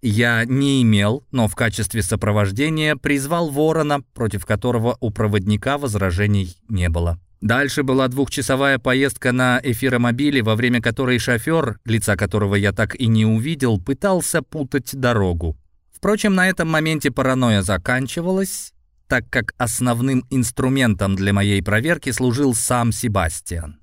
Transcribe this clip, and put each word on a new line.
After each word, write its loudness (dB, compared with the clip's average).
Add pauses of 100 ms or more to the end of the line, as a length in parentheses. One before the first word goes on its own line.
Я 2
не 2
имел, 2
но 0
в -4
качестве -2
сопровождения 0
призвал 0
ворона, 0 (140)
против -4
которого 0
у -2
проводника 0
возражений 0 (120)
не 0
было. -2 (200)
Дальше 0
была 2
двухчасовая 0
поездка 0
на 2
эфиромобиле, 0
во 2
время 2
которой 0
шофер, -2
лица 0
которого 0
я 2
так -4
и 2
не 4
увидел, 0
пытался 0
путать -6
дорогу. 0 (380)
Впрочем, 0
на 4
этом 0
моменте 0
паранойя 2
заканчивалась, -2 (340)
так -2
как -2
основным 0
инструментом 0
для 0
моей 2
проверки 0
служил 2
сам 0
Себастьян. -4